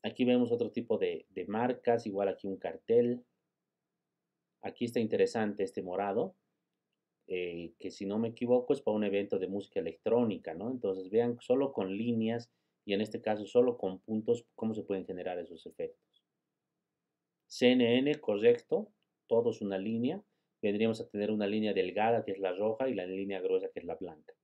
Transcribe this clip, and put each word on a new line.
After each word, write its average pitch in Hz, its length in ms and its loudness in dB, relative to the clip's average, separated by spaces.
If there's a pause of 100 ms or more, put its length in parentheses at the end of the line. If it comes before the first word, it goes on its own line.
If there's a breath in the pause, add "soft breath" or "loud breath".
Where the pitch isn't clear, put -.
Aquí 117 220 -2
vemos 123 280 4
otro 120 180 0
tipo - 280 -2
de, 87 320 -2
de 90 160 -8
marcas, 117 600 0
igual 98 220 0
aquí 95 180 -6
un 95 120 -6
cartel. 120 680 2 (1400)
Aquí 101 220 -4
está 117 160 -2
interesante 110 640 2
este 95 200 -4
morado, 101 540 -2 (880)
eh, 87 520 -6
que 92 120 -8
si 101 140 -10
no 101 140 -2
me 113 100 0
equivoco 123 460 2
es - 80 -4
para 107 140 0
un 107 80 0
evento 101 340 0
de 92 80 -2
música 98 340 -6
electrónica, 98 720 0
¿no? 98 180 -6
Entonces 95 400 -4
vean 120 300 0
solo 135 320 0
con 98 240 -4
líneas 113 540 -2 (340)
y 104 80 -2
en 98 80 2
este 107 220 -4
caso 104 240 -2
solo 123 320 -4
con 95 220 -4
puntos 110 540 -2
cómo 110 200 -4
se 104 80 -6
pueden 95 240 -4
generar 90 320 -6
esos 82 260 -12
efectos. - 580 -12 (1200)
C - 220 2
N 123 300 6
N, 143 180 2
correcto, 120 760 2 (340)
todo 117 240 4
es 107 120 -4
una 95 160 0
línea. 117 440 0 (380)
Vendríamos 110 400 2
a - 80 -8
tener 104 220 -2
una 104 160 2
línea 107 260 2
delgada 101 540 2
que 101 60 -4
es 95 80 -4
la 92 120 0
roja 110 380 0
y 113 40 -2
la 90 120 -4
línea 95 340 -4
gruesa 95 320 0
que - 80 -10
es 85 60 -12
la 85 80 -6
blanca. 82 500 -12